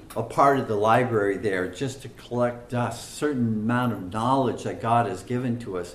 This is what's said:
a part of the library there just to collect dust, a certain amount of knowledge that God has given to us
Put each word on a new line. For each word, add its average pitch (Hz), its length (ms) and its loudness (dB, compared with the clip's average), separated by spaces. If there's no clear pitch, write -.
a 110 80 -2
part 139 340 4
of 120 100 -2
the 107 80 0
library 110 640 4
there 92 320 0
just 131 320 -6
to 127 80 -14
collect 120 600 -4
dust, 120 400 -4
a - 20 -16
certain 135 360 0
amount 117 460 0
of 92 180 -8
knowledge 117 520 0
that 95 180 -6
God 117 240 4
has 92 180 -6
given 123 360 -2
to 98 180 -6
us 87 180 -8